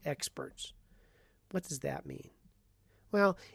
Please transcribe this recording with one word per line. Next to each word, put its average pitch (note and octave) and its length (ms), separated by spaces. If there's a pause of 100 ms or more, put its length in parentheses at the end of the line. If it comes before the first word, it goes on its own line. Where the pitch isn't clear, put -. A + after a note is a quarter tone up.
experts." - 720 (760)
What F#3 120
does C#3+ 160
that C#3+ 260
mean? - 260 (840)
Well, G3+ 240 (180)